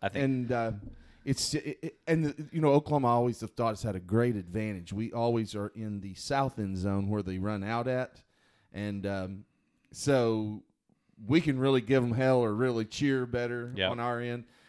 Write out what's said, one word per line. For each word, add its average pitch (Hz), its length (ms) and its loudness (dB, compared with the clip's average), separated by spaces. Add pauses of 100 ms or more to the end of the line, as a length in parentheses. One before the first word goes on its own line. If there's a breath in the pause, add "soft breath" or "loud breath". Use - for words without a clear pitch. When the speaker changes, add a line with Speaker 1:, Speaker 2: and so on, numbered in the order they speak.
Speaker 1:
I 101 80 0
think 139 140 -2
Speaker 2:
And, 127 280 0
uh, 117 200 0 (520 soft breath)
it's, - 300 -2
it, 151 280 -4
it, 160 140 -10 (100)
and, 156 460 0
you 165 80 -2
know, 151 120 6
Oklahoma 147 360 4
always 120 320 2
have 110 100 -10
thought 113 220 -2
it's 104 100 -8
had 104 140 -2
a 92 40 -4
great 110 360 2
advantage. 95 560 -6
We 110 200 -4
always 117 440 0
are 104 180 -4
in 107 280 -6
the 98 120 -10
south 135 460 -2
end 95 180 -2
zone 98 300 0
where 104 140 0
they 92 160 -4
run 98 260 -2
out 117 240 -2
at. 127 340 -4 (500)
And, 101 340 -6
um, 98 380 -4 (480)
so 113 680 2 (640)
we 147 140 6
can 143 180 0
really 131 220 4
give 123 240 4
'em 120 80 0
hell 131 280 4
or 110 120 2
really 117 320 0
cheer 135 400 0
better 120 520 -4
Speaker 1:
Yep. 95 160 4
Speaker 2:
on 120 80 -6
our 120 200 -2
end. 120 240 -6 (240 soft breath)